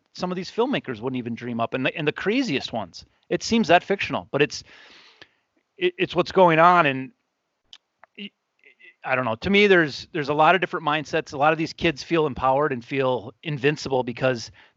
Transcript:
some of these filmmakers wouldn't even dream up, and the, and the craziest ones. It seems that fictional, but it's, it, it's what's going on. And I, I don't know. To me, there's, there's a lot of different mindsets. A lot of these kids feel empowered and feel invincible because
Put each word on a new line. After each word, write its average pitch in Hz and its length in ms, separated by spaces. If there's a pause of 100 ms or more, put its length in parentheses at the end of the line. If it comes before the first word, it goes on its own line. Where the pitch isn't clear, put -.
(140)
some 180 180
of 180 40
these 180 160
filmmakers 180 480
wouldn't 127 180
even 117 160
dream 117 280
up, 113 120
and 131 120
the, 160 120
and 147 80
the 143 60
craziest 214 640
ones. 101 320 (240)
It 170 120
seems 214 280
that 175 140
fictional, 135 480
but 139 100
it's, - 220 (1120)
it, 180 200
it's - 180
what's - 180
going 175 260
on. 175 260
And 131 260 (1080)
I, 202 120 (720)
I 135 120
don't 127 100
know. 110 100
To 180 140
me, 202 180
there's, 170 440
there's 143 180
a 147 40
lot 156 220
of 175 60
different 170 240
mindsets. 151 480
A 143 40
lot 151 160
of 160 40
these 160 160
kids 160 300
feel 156 240
empowered 135 460
and 120 100
feel 131 500 (100)
invincible 135 600
because 120 480 (260)